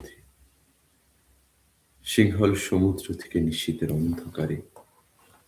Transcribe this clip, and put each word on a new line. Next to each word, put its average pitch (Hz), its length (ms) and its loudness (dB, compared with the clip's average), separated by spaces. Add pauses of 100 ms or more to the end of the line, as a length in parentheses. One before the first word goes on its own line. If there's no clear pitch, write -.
(2000)
সিংহল 98 520 4
সমুদ্র 92 580 0
থেকে - 280 -4
নিশীথের 78 500 -2
অন্ধকারে, 78 680 -4 (880)